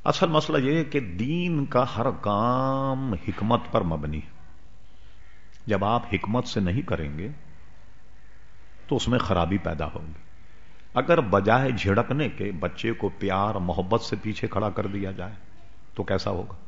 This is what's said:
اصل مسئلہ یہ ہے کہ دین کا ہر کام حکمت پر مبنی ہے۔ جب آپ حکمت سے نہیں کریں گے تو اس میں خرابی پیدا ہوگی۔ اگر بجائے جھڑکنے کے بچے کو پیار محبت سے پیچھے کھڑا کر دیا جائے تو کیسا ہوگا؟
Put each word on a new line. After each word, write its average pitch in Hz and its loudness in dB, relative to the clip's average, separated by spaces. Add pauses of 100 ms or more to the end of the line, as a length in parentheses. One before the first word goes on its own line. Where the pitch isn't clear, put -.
اصل 151 4
مسئلہ 156 4
یہ 143 4
ہے 165 2
کہ 143 0
دین 139 0
کا 127 4 (120)
ہر 117 2 (160)
کام 131 2
حکمت 104 2 (120)
پر 110 4
مبنی 78 0
ہے۔ - -6 (1400)
جب 98 2
آپ 117 4 (100)
حکمت 110 0
سے - -2
نہیں 98 2
کریں 76 -4
گے 92 -6 (1600)
تو 147 2
اس 117 0
میں 120 4
خرابی 90 4
پیدا 80 -2
ہوگی۔ 80 -8 (840)
اگر 151 6
بجائے 110 6
جھڑکنے 117 2
کے 101 -2
بچے 92 -2
کو 104 0 (100)
پیار 98 2
محبت 92 2
سے - -2
پیچھے 107 -2
کھڑا 104 0
کر 104 -2
دیا 98 -2
جائے 95 -6 (600)
تو 101 -4
کیسا 95 0
ہوگا؟ 92 -4 (120)